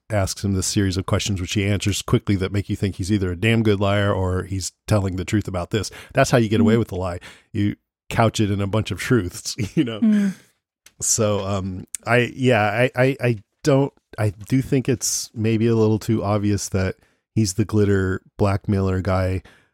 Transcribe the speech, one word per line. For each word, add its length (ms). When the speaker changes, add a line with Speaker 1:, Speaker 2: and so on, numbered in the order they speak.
Speaker 1:
asks 360
him 80
this 140
series 280
of 100
questions, 360
which 120
he 120
answers 360
quickly, 360
that 160
make 160
you 80
think 180
he's 160
either 200
a 60
damn 260
good 180
liar 320
or 300
he's 280
telling 300
the 80
truth 220
about 240
this. 200
That's 180
how 60
you 120
get 120
away 140
Speaker 2:
Mm. 40
Speaker 1:
with 100
the 60
lie. 240
You 240
couch 300
it 100
in 120
a 60
bunch 240
of 80
truths, 560
<laughs> 100
you 80
know? 160
Speaker 2:
Mm. 320
Speaker 1:
So, 440
um, 400
I, 260
yeah, 300
I, 320
I, 260
I 160
don't, 300
I 140
do 320
think 260
it's 460
maybe 320
a 80
little 240
too 240
obvious 460
that 260
he's 180
the 120
glitter 560
blackmailer 640
guy. 420